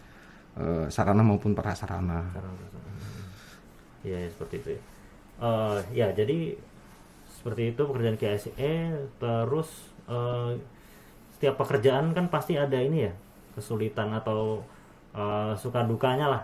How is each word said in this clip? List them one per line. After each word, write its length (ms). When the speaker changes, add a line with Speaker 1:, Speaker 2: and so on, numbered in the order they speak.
Speaker 1:
eh, 320
sarana 320
maupun 320
prasarana. 800
Speaker 2:
Sarana 240
prasarana. 340
Iya, 160
ya, 120
seperti 260
itu 140
ya. 120
Eh, 340
ya, 220
jadi 240
seperti 480
itu 80
pekerjaan 320
K 160
S 240
E. 200
Terus, 500
eh, 560
setiap 240
pekerjaan 560
kan 160
pasti 240
ada 240
ini 320
ya, 20
kesulitan 640
atau, 480
eh, 480
suka 240
dukanya 480
lah. 140